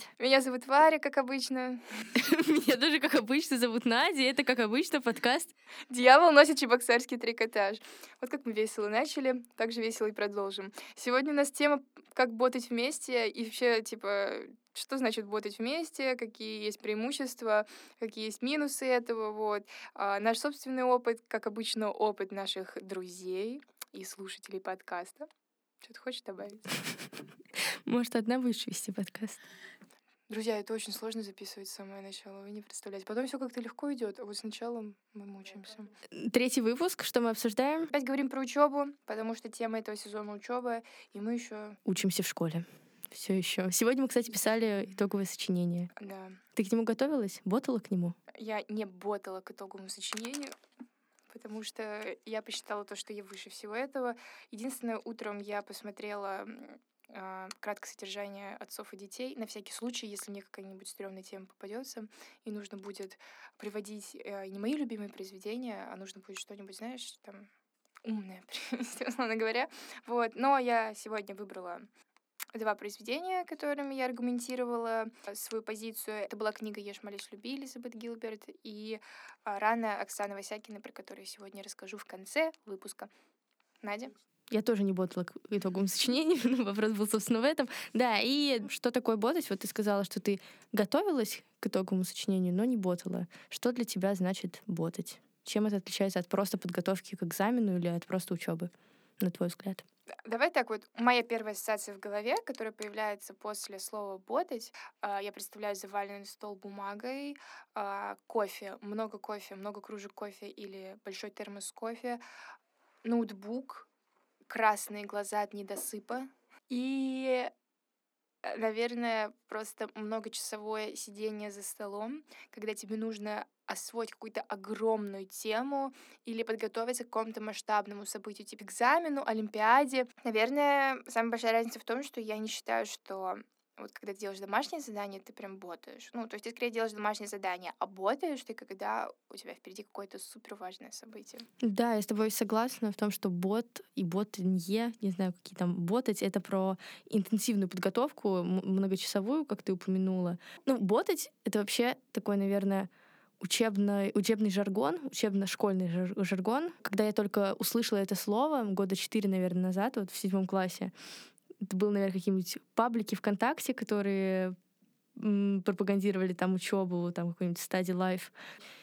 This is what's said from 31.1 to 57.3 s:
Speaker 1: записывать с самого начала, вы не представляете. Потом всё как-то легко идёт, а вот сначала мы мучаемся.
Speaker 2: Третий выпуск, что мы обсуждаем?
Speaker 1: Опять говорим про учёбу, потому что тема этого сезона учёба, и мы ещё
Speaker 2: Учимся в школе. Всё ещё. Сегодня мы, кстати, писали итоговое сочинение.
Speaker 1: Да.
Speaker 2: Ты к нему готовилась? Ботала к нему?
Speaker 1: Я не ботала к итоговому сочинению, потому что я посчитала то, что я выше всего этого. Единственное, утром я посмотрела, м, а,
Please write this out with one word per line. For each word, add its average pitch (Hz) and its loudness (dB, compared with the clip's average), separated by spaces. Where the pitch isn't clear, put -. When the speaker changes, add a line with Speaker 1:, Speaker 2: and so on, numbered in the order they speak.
Speaker 1:
записывать 196 -12
с - -12
самого 196 -14
начала, 196 -14
вы 202 -12
не 208 -10
представляете. 196 -10
Потом 233 0
всё 262 -6
как-то 247 -4
легко 240 -4
идёт, 233 -4
а 208 -10
вот 202 -8
сначала 233 -6
мы 208 -14
мучаемся. 196 -16
Speaker 2:
Третий 247 6
выпуск, 262 2
что - 2
мы 226 4
обсуждаем? 262 2
Speaker 1:
Опять 294 0
говорим 269 0
про 269 -4
учёбу, 285 4
потому 220 -4
что 226 -12
тема 220 -2
этого 214 -6
сезона 208 -8
учёба, 233 -4
и 202 -8
мы 220 0
ещё 214 -6
Speaker 2:
Учимся 190 2
в 175 0
школе. 170 0
Всё - -4
ещё. 185 2
Сегодня 254 6
мы, 254 2
кстати, 233 2
писали 214 2
итоговое 196 0
сочинение. 175 0
Speaker 1:
Да. 190 -12
Speaker 2:
Ты 220 2
к 190 0
нему 226 4
готовилась? 233 0
Ботала 233 2
к - -10
нему? 175 2
Speaker 1:
Я 214 -4
не 214 -2
ботала 190 -6
к 190 -18
итоговому 190 -14
сочинению, 233 -8
потому 220 -10
что - -8
я 220 -4
посчитала 208 -8
то, 208 -10
что - -12
я 208 -8
выше 196 -16
всего 208 -12
этого. 254 -2
Единственное, 233 -4
утром 214 -8
я 208 -4
посмотрела, 202 -8
м, - -16
а, 190 -10